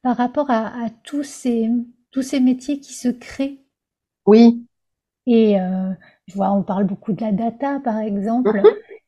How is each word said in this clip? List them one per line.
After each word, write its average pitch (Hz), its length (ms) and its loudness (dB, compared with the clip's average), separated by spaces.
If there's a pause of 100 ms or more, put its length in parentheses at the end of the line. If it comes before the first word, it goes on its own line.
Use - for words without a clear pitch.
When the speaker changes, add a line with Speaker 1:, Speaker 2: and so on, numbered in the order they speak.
Speaker 1:
par 247 140 0
rapport 254 340 -2
à, 233 340 -4
à 226 60 -6
tous 285 320 -10
ces, 233 480 -2 (400)
tous 262 120 -4
ces 262 180 -2
métiers 254 400 0
qui - 140 -20
se - 140 -4
créent. - 560 -8 (600)
Speaker 2:
Oui. 233 400 8 (600)
Speaker 1:
Et, 220 340 4
euh, 185 320 -4 (340)
je 180 80 -20
vois, 196 180 -2
on 202 100 0
parle 196 220 -2
beaucoup 196 280 -4
de 180 100 -6
la 214 100 -2
data, 233 480 -4
par 226 180 -4
exemple. 214 600 -2
Speaker 2:
Mhm. 196 60 0 (440)